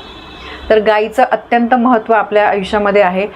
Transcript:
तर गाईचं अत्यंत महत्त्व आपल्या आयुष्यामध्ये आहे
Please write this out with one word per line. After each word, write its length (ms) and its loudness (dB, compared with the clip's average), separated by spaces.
तर 100 4
गाईचं 440 0
अत्यंत 520 0
महत्त्व 380 2
आपल्या 360 2
आयुष्यामध्ये 520 0
आहे 340 0